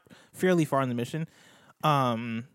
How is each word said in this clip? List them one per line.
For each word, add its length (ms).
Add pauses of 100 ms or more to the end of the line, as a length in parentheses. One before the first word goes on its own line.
(340)
fairly 320
far 160
in 80
the 60
mission. 320 (560)
Um, 720